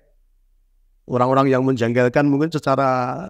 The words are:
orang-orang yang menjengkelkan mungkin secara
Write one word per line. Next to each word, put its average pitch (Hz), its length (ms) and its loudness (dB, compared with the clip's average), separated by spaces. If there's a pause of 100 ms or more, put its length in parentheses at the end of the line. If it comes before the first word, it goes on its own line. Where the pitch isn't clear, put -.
(1040)
orang-orang 131 480 2
yang 131 100 2
menjengkelkan 123 640 0
mungkin 143 240 0
secara 135 800 -2